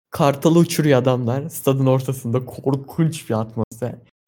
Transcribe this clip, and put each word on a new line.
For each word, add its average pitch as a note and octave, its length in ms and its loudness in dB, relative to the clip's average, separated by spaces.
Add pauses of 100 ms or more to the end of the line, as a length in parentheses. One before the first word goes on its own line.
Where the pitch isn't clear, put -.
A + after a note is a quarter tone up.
(120)
Kartalı D#3 480 4
uçuruyor D3+ 420 4
adamlar B2+ 480 0
stadın C3+ 360 0
ortasında. B2+ 600 0
Korkunç C#3 840 -4
bir A#2 60 -2
atmosfer. A2+ 600 -6 (320)